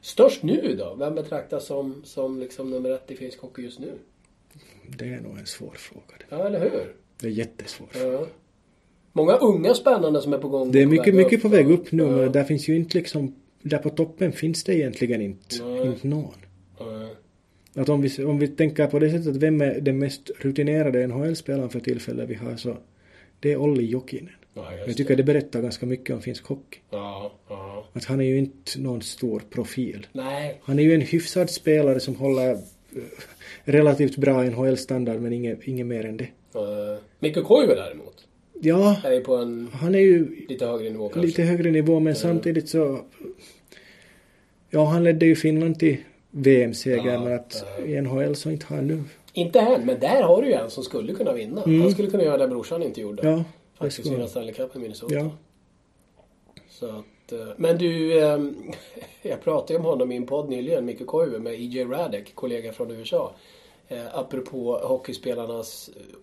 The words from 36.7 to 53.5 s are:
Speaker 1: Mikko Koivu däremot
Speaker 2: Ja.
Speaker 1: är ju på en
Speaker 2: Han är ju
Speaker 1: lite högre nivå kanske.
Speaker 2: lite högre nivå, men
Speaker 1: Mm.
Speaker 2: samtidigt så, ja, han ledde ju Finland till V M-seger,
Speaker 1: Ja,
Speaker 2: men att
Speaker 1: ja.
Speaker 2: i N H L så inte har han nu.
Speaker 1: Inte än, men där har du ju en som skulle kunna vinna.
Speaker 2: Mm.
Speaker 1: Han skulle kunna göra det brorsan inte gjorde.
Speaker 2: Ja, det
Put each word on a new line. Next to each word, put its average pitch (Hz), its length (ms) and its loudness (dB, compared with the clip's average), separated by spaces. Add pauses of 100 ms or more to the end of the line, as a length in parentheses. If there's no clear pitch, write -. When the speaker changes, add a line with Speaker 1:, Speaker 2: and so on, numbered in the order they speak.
Speaker 1:
Mikko 151 240 -2
Koivu 247 320 6
däremot - 520 -10 (340)
Speaker 2:
Ja. 190 440 6
Speaker 1:
är 135 80 2
ju 127 80 4
på 127 160 0
en 120 360 -4
Speaker 2:
Han 165 220 0
är 196 40 6
ju 175 500 6
Speaker 1:
lite 127 180 -4
högre 113 240 -4
nivå 110 180 -6
kanske. 170 180 0
Speaker 2:
lite 165 160 2
högre 170 280 2
nivå, 156 240 4
men 160 80 4
Speaker 1:
Mm. 156 120 2
Speaker 2:
samtidigt 165 540 0
så, 143 320 0 (1700)
ja, 151 140 4
han 170 200 2
ledde 165 220 6
ju 160 100 8
Finland 160 420 0
till 156 180 4 (340)
V 135 320 6
M-seger, 120 500 0
Speaker 1:
Ja, 120 120 0
Speaker 2:
men 120 100 -2
att - 300 -8 (140)
Speaker 1:
ja. - 80 -8
Speaker 2:
i 147 100 -4
N 139 100 -2
H 131 140 -2
L 147 160 -2
så 156 140 -6
inte 156 160 -8
har 151 100 -8
han 139 100 -2
nu. 156 160 -2 (300)
Speaker 1:
Inte 170 280 4
än, 240 260 4
men 254 140 -2
där 220 220 2
har 180 200 6
du 285 60 0
ju 247 60 4
en 110 160 -2
som 131 140 -10
skulle 113 280 -6
kunna 190 200 -2
vinna. 120 300 -6
Speaker 2:
Mm. 160 180 4
Speaker 1:
Han 185 100 6
skulle 202 200 0
kunna 190 140 2
göra 147 120 2
det 135 120 2
brorsan 127 340 -6
inte 131 180 -6
gjorde. 104 280 -2
Speaker 2:
Ja, - 80 4
det 165 80 -2 (340)